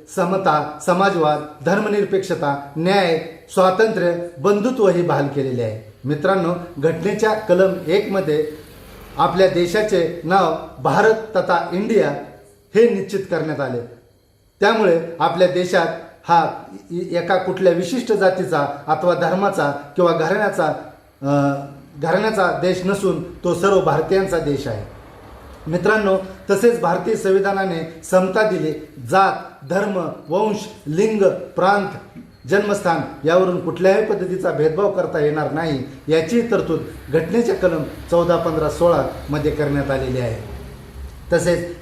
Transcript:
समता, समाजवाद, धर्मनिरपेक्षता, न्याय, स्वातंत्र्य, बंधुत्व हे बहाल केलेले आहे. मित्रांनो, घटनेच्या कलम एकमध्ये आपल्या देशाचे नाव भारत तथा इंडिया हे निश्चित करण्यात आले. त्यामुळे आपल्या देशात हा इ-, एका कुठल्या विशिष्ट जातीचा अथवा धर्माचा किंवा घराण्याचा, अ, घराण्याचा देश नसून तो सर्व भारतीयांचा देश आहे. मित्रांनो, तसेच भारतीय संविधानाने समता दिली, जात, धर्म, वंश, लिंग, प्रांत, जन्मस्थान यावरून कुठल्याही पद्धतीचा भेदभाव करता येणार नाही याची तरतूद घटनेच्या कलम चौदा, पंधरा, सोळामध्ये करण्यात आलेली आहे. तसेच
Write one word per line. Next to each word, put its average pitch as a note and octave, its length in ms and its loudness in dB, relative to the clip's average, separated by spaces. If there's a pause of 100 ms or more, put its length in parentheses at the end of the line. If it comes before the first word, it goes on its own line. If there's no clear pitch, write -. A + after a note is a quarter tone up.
(160)
समता, E3+ 680 0
समाजवाद, F3 800 0
धर्मनिरपेक्षता, F3+ 1120 0
न्याय, F3 400 2 (360)
स्वातंत्र्य, F#3 640 2 (200)
बंधुत्व G3+ 520 2
हे F3 120 2
बहाल D3 260 0
केलेले C3 360 -4
आहे. A2 280 -8 (140)
मित्रांनो, F3 480 0 (240)
घटनेच्या E3+ 560 0
कलम F3+ 400 2 (140)
एकमध्ये D#3 600 0 (680)
आपल्या F3 300 4
देशाचे F3 760 0
नाव F3 320 2 (280)
भारत F#3+ 300 4
तथा F3 580 -2
इंडिया G3 380 2 (680)
हे A#3 140 6
निश्चित F#3+ 300 -2
करण्यात D#3 400 -4
आले. B2+ 200 -4 (800)
त्यामुळे G3+ 420 4 (180)
आपल्या F3 280 2
देशात F3 400 0 (360)
हा - 400 0 (280)
इ-, E3+ 240 -6
एका F3 200 0
कुठल्या F#3 380 2
विशिष्ट A#3 400 -2
जातीचा F3 540 2 (200)
अथवा D#3+ 260 2
धर्माचा E3+ 580 0
किंवा E3+ 400 0
घराण्याचा, F3+ 540 0 (560)
अ, C#3 420 0 (380)
घराण्याचा F#3 600 0
देश F3 240 0
नसून F#3 380 0 (200)
तो F3 100 0
सर्व F#3 280 4
भारतीयांचा E3 580 0
देश C#3+ 280 -2
आहे. G#2+ 340 -10 (720)
मित्रांनो, G3 460 2 (320)
तसेच G3+ 320 4
भारतीय F3+ 340 0
संविधानाने F#3+ 840 0 (100)
समता F#3 380 2
दिली, D#3 220 -2 (380)
जात, - 600 0
धर्म, F#3 400 -2 (200)
वंश, G3+ 280 0 (300)
लिंग, G3+ 420 0
प्रांत, F#3+ 580 0 (600)
जन्मस्थान F3+ 800 0
यावरून F3+ 380 2
कुठल्याही F#3+ 400 2
पद्धतीचा F3+ 460 -2
भेदभाव D#3 400 0
करता E3+ 280 -2
येणार D3 320 0
नाही D3+ 320 -2 (240)
याची D#3+ 340 2
तरतूद F#3 380 0 (300)
घटनेच्या F3 460 0
कलम E3+ 280 0 (280)
चौदा, E3+ 260 4
पंधरा, D#3 320 0
सोळामध्ये D3 840 0
करण्यात C#3+ 400 -2
आलेली B2+ 280 -2
आहे. A2+ 240 -6 (880)
तसेच E3+ 480 0